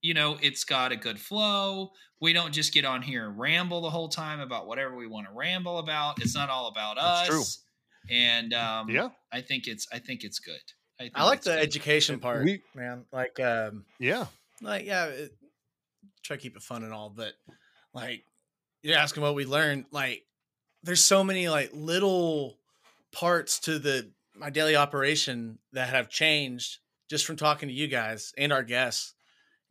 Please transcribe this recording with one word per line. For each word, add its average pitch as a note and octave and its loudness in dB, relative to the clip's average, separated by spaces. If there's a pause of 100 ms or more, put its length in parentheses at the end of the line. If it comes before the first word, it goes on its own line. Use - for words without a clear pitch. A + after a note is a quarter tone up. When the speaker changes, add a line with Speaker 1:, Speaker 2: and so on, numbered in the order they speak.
Speaker 1:
you E3 2
know, D3+ 2
it's C#3 0
got B2+ 0
a A#2 -2
good G#2+ -6
flow. G3 -2 (300)
We E3 4
don't E3+ 2
just D3+ 0
get C#3+ 4
on B2+ 0
here B2 -6
and G2+ -10
ramble E3+ 0
the D#3+ -2
whole E3 -4
time D3+ -6
about A#2+ -6
whatever B2+ -6
we A#2+ -10
wanna G#2+ -10
ramble F3 -4
about. D3+ -2
It's B2 0
not C#3+ -2
all B2+ -2
about G#2+ -6
Speaker 2:
That's F3 2
true. D#3 4
Speaker 1:
us. - -6 (460)
And, A#2+ 4
um, A2 0
Speaker 2:
Yeah. F3 0 (200)
Speaker 1:
I F3 -6
think C3 -4
it's, A2 -8
I A#2 -6
think B2 -10
it's G#2 -8
good. D2+ -12 (380)
I B2+ -10
think A#2+ -12
Speaker 3:
I D3 6
like B3 6
Speaker 1:
it's - -14
Speaker 3:
the F3 2
Speaker 1:
good. D#3+ 2
Speaker 3:
education D3 2
Speaker 2:
And A2+ -8
Speaker 3:
part, A#2+ 0
Speaker 2:
we F#3+ 2 (120)
Speaker 3:
man. B2 -8
Like, B2+ -4
um, A2 0 (140)
Speaker 2:
Yeah. F3 0 (360)
Speaker 3:
like, G#3 -6
yeah, F#3 0
it, C3+ -10 (880)
try C#3+ -8
to - -14
keep A#2+ -12
it - -18
fun A#2 -10
and A2 -10
all, G#2+ -10
but, G#2 -10 (580)
like, B2 -10 (580)
you're D#3 2
asking D3 2
what D3 2
we C#3+ -2
learned. C#3+ 2
Like, C3+ -4 (580)
there's E3+ 4
so G3 8
many, F#3 0
like, C#3+ 2
little E3 2 (540)
parts E3+ 2
to D#3+ -2
the, C3 0 (240)
my D3 -12
daily D#3 4
operation C#3 0 (140)
that B2+ -2
have B2+ 2
changed D3 0 (320)
just D3+ 0
from D#3+ -6
talking D3+ 2
to B2+ -6
you D3 -2
guys A2+ -2
and C#3+ 2
our C3 4
guests A#2+ -2 (580)